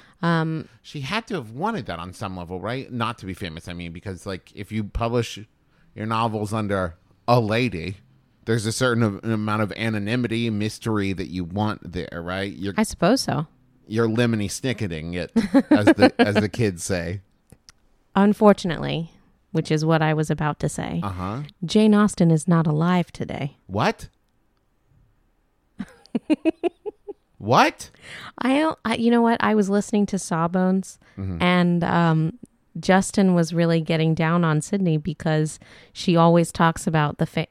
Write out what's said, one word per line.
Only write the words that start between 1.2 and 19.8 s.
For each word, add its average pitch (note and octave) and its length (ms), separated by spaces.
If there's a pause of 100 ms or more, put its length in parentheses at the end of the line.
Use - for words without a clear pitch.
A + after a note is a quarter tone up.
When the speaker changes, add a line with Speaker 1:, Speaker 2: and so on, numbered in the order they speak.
Speaker 2:
to A3 60
have A#2+ 180
wanted E3 340
that E2+ 140
on F2+ 120
some F#2+ 240
level, F2+ 240
right? A#2+ 320
Not A#2 260
to G2+ 80
be F#2 80
famous, E2 340
I F2+ 40
mean, E2+ 200
because, F2+ 340
like, F#2+ 300
if G2+ 160
you A2 100
publish A#2 560 (560)
your G#2+ 120
novels A2 460
under G2 440 (320)
A B2 100
Lady, G#2+ 600 (460)
there's A2+ 220
a A2+ 60
certain A#2+ 320
am-, G2+ 180
amount G#2+ 400
of G2 140
anonymity, A2+ 760
mystery G#2+ 600
that F2 160
you F2 160
want G2 480
there, E2+ 320
right? F#2+ 280
You're, F#2+ 240
Speaker 1:
I G#3+ 60
suppose A3 380
so. D3 260 (400)
Speaker 2:
you're A2+ 220
lemony A2 420
snicketing F2 640
it, F2 160 (400)
as C#4 160
the, G#3 280
Speaker 1:
<laughs> - 40
Speaker 2:
as G2+ 160
the G#2 140
kids G2 340
say. F2 380 (960)
Speaker 1:
Unfortunately, F#3+ 960 (400)
which D#3+ 180
is D#3 140